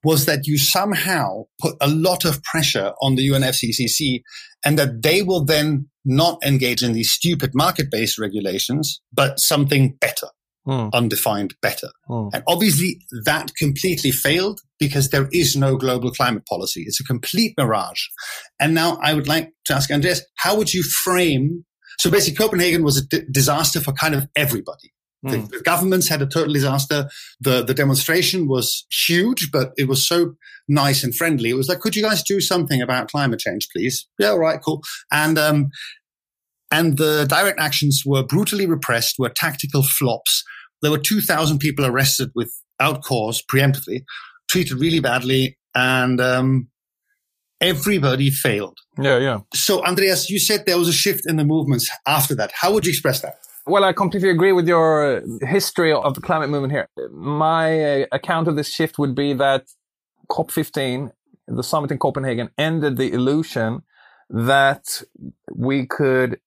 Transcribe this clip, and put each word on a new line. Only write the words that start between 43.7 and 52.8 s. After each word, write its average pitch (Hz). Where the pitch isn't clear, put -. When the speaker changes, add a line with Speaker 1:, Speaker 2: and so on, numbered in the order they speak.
Speaker 1:
treated 139
really 160
badly, 131
and, 127
um, 127
everybody 143
failed. 104
Speaker 2:
Yeah, 135
yeah. 127
Speaker 1:
So, -
Andreas, 185
you 196
said 208
there 175
was 170
a 170
shift 185
in 165
the 156
movements 143
after 139
that. 104
How 185
would 214